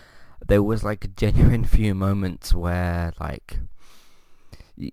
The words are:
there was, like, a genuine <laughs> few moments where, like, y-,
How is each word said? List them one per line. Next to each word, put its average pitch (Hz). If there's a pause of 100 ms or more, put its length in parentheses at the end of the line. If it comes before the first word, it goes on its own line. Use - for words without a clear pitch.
(460)
there 104
was, 104
like, 104
a 104
genuine 110
<laughs> -
few 107
moments 95
where, 87
like, - (1160)
y-, -